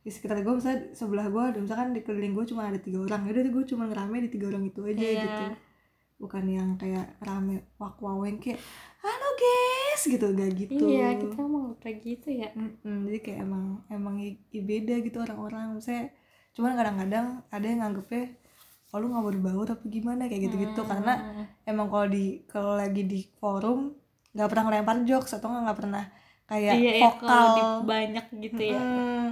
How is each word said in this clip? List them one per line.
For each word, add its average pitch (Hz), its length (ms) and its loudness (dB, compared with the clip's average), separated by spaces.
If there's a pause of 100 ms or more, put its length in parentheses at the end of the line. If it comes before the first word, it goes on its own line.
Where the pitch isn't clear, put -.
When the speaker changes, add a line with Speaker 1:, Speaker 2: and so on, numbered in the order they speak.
Speaker 1:
di 220 80 -10
sekitar 208 300 -4
gue, 214 140 2
misalnya 254 260 0 (140)
sebelah 208 340 -2
gue, 220 160 0 (140)
misalkan 220 360 -2
di 220 80 -4
keliling 202 320 -2
gue 220 120 0
cuma 233 200 -4
ada 196 120 -2
tiga 185 240 -4
orang, 202 240 -2
yaudah 220 240 2
gue 254 160 2
cuma 233 200 -4
ngerame 214 360 -4
di 233 80 -2
tiga 202 200 -4
orang 196 160 -2
itu 196 160 -6
aja 208 180 -2
Speaker 2:
Iya. 220 260 0
Speaker 1:
gitu. 214 180 -4 (800)
Bukan 190 240 -6
yang 190 280 0
kayak 185 440 -6
rame 196 480 -4 (120)
wak-waweng 208 600 -6
kayak, 233 240 -6 (400)
"Halo 494 320 -2
guys," 508 720 4
gitu, 240 240 2
enggak 196 240 2
gitu. 269 320 0
Speaker 2:
Iya, 262 320 4
kita 214 240 -4
emang 285 360 -2
kayak 220 240 -10
gitu 240 280 -8
ya. 226 240 -4
Speaker 1:
Mm-mm, 220 440 -8 (120)
jadi 214 100 -4
kayak 208 220 -8
emang, 190 220 -4 (260)
emang 202 280 -6
i-, 202 200 -8 (120)
i-, 214 120 -8
beda 220 400 0
gitu 226 160 -4
orang-orang. 220 560 -6
Maksudnya, 240 360 -6 (440)
cuman 240 200 2
kadang-kadang 208 520 2 (240)
ada 208 160 -4
yang 233 160 0
nganggepnya, 208 420 -4 (640)
"Oh, 202 80 -6
lu 226 120 0
ngabaur-baur 202 600 0
apa 226 160 -4
gimana?" 233 400 -2
kayak 202 200 -2
gitu-gitu. 214 360 -2
Speaker 2:
Hmm. 220 60 -4
Speaker 1:
Karena 202 260 0 (520)
emang 214 240 0
kalau 202 180 2
di, 196 180 2 (200)
kalau 202 280 -2
lagi 202 280 0
di 190 200 -2 (160)
forum, 226 560 0 (380)
nggak 208 160 0
pernah 220 180 2
ngelempar 214 380 2
jokes 262 300 2
atau 214 120 -6
nggak, 240 200 -2
nggak 214 120 0
pernah 202 260 -4 (420)
kayak 208 280 2
Speaker 2:
Iya, 240 200 6
iya, 233 100 8
Speaker 1:
vokal. 233 200 8
Speaker 2:
kalau 240 260 10
di 226 120 8 (240)
banyak 220 400 0 (140)
gitu 220 240 -4
ya. 233 140 0
Speaker 1:
Mm-mm. 247 540 0